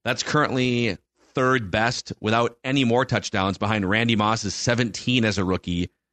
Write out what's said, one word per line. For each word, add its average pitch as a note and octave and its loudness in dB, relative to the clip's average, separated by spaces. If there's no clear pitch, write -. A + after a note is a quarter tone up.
That's B2 -2
currently B2 0
third B2+ 2
best A2 -2
without A2+ 0
any C3+ 2
more A#2+ 2
touchdowns, G2+ -2
behind G#2 0
Randy A2+ 2
Moss's G#2+ 0
seventeen A#2+ 0
as G2+ 0
a G2+ 0
rookie F2 -2